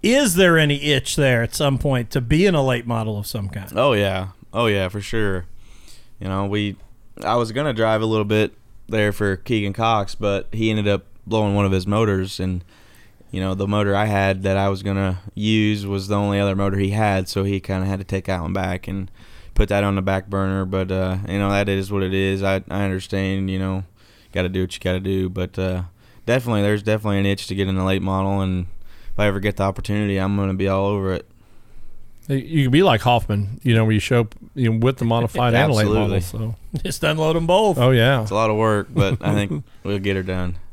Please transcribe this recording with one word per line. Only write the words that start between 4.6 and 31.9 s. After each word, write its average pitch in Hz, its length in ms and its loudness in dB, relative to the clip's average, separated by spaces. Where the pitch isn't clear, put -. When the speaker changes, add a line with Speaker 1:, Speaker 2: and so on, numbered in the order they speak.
Speaker 2:
yeah, 98 220 2
for 101 120 -6
sure. 95 460 -2
You 95 80 -8
know, 98 180 -2
we, 101 300 -2
I 107 100 0
was 120 160 0
gonna 135 220 -2
drive 110 300 2
a 113 40 0
little 110 180 2
bit 107 280 2
there 107 220 2
for 101 260 0
Keegan 104 360 -2
Cox, 110 420 0
but 101 380 -2
he 110 180 0
ended 107 160 0
up 101 200 0
blowing 104 300 2
one 101 100 4
of 95 60 2
his 92 160 0
motors, 101 500 0
and, 92 260 -4
you 95 80 -6
know, 95 160 -2
the 101 100 -2
motor 101 300 2
I 104 80 2
had 98 400 0
that 95 120 2
I 98 120 2
was 98 160 -4
gonna 98 340 -2
use 107 520 2
was 98 200 -4
the 101 80 -2
only 101 240 0
other 101 160 2
motor 98 240 0
he 98 120 2
had, 101 380 0
so 98 140 -2
he 98 160 0
kinda 95 280 -4
had 98 120 -2
to 95 60 -8
take 95 220 -4
that 92 160 -2
one 87 100 -6
back 92 340 -4
and 95 240 -8
put 104 160 4
that 101 140 2
on 101 100 2
the 95 80 0
back 95 260 -2
burner. 95 380 -2
But, 95 240 -2
uh, 92 260 -2
you 98 100 -2
know, 101 120 0
that 101 180 2
is 98 240 -2
what 98 100 0
it 92 120 -2
is. 95 280 0
I, 98 140 0
I 101 140 -2
understand, 95 680 -2
you 95 80 -2
know, 95 260 -4
gotta 92 180 0
do 95 120 -2
what 92 120 -4
you - 60 -12
gotta 92 200 0
do. 95 280 -2
But, 92 300 -6
uh, 92 240 -2
definitely, 120 380 0
there's 104 200 2
definitely 104 380 0
an 98 60 2
itch 98 220 -2
to 98 60 -6
get 95 140 0
in 95 60 -2
the 92 100 0
late 95 180 0
model, 95 380 0
and 92 260 -2
if - 60 -2
I 104 80 4
ever 98 140 0
get 101 160 -2
the 98 80 0
opportunity, 101 540 -2
I'm 98 180 0
gonna 98 180 0
be 98 140 0
all 98 180 0
over 98 260 0
it. - 140 -6